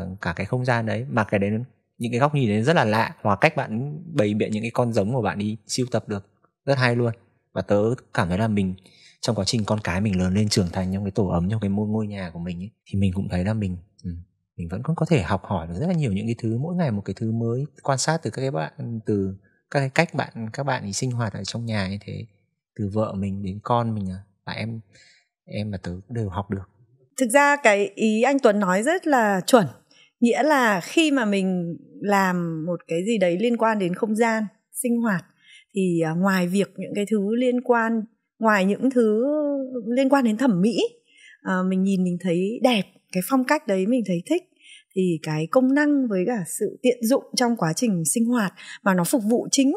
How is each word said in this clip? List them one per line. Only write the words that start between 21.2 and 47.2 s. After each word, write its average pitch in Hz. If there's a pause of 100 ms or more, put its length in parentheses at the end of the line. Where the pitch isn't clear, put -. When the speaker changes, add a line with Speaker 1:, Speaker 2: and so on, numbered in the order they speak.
Speaker 1:
ở 101
trong 117
nhà 104
như 101
thế, 104 (540)
từ 101
vợ 107
mình 98
đến 98
con 117
mình 95
à, 95 (260)
và 104
em, 110 (680)
em 104
và 98
tớ 90
cũng 92
đều 110
học 98
được. 98 (500)
Speaker 2:
Thực 254
ra 285
cái 208
ý 220
anh 269
Tuấn 208
nói 214
rất 339
là 214
chuẩn, 220 (540)
nghĩa 233
là 247
khi 311
mà 262
mình 190 (240)
làm 180
một 175
cái 165
gì 226
đấy 180
liên 233
quan 220
đến 180
không 214
gian, 220 (400)
sinh 233
hoạt, 208 (500)
thì, 180
à, 160
ngoài 185
việc 185
những 185
cái 202
thứ 208
liên 247
quan, 226 (360)
ngoài 214
những 208
thứ 233 (720)
liên 269
quan 277
đến 214
thẩm 226
mỹ, 208 (640)
à, 190 (140)
mình 190
nhìn 190
mình 175
thấy 185
đẹp, 214 (280)
cái 180
phong 262
cách 294
đấy 190
mình 247
thấy 175
thích, 339 (520)
thì 180
cái 156
công 262
năng 294
với 190
cả 226 (160)
sự -
tiện 247
dụng 233 (120)